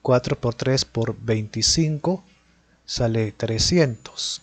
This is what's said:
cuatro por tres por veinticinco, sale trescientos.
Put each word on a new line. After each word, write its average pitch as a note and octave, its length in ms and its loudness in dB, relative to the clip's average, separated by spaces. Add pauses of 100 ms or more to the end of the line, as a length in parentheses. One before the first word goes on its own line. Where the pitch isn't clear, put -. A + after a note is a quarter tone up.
cuatro B2+ 380 2
por A#2+ 160 -2
tres C3 280 0
por A2+ 320 -2
veinticinco, A#2 1080 0 (640)
sale A2+ 480 0
trescientos. A#2 1080 0